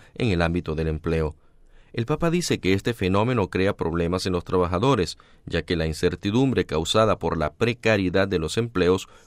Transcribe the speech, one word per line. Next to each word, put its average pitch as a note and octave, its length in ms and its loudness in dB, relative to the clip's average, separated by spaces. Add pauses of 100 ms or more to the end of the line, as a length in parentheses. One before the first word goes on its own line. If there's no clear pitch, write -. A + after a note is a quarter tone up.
(140)
en - 140 0
el E2+ 120 2
ámbito E2 360 0
del D#2+ 100 -2
empleo. D#2+ 480 -2 (580)
El A#2 140 -4
Papa D#3+ 240 0
dice D#3+ 300 0
que F#2 140 2
este A#2 200 -2
fenómeno G2+ 560 0
crea F#2+ 260 0
problemas E2+ 480 -2
en F#2 100 0
los F2 100 -4
trabajadores, F#2 760 0 (280)
ya E2 160 -2
que F2+ 120 -4
la D#2+ 140 0
incertidumbre G2+ 760 0
causada F#2 540 2
por E2 180 -2
la D2+ 180 -2
precariedad G2 760 0
de F#2 100 0
los D#2 180 -4
empleos A2+ 520 0 (180)